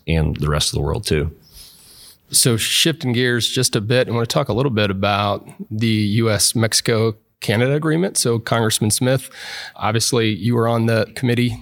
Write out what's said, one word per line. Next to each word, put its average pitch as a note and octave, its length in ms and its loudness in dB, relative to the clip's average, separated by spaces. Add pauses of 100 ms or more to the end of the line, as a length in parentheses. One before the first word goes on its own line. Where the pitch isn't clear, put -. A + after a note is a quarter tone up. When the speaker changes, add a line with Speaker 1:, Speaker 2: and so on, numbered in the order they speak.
Speaker 1:
and D#2 280 0
the D2 140 -2
rest D2 220 -2
of - 40 -4
the C#2+ 60 -2
world, D2 240 -4
too. D#2 240 0 (1000)
Speaker 2:
So B2 280 2
shifting B2+ 560 0
gears A#2+ 340 0
just - 260 -2
a A#2 60 2
bit, B2 260 2
I - 40 -6
wanna A#2 160 0
talk C#3+ 240 0
a - 20 2
little C3 160 2
bit G#2 220 0
about G2+ 580 0 (220)
the A2 160 -2
U A2 420 2
S G#2 260 0
Mexico A2+ 640 0 (240)
Canada A#2+ 320 2
agreement. D#3 460 -2
So A#2 200 0
Congressman A2+ 520 0
Smith, B2+ 400 0 (460)
obviously A2 580 0
you G#2 200 0
were A2+ 140 2
on A#2 160 2
the A2+ 300 2
committee A#2+ 480 0